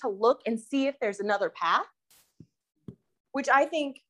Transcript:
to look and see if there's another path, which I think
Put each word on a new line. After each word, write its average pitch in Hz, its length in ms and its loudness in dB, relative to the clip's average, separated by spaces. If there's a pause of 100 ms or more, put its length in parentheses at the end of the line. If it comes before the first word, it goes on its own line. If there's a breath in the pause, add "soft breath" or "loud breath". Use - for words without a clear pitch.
to 262 80 -4
look 214 360 2
and 220 140 -2
see 269 280 -2
if 269 120 -4
there's 202 220 -4
another 202 280 0
path, 185 360 -2 (1500)
which 269 160 -4
I 277 180 6
think 302 440 -4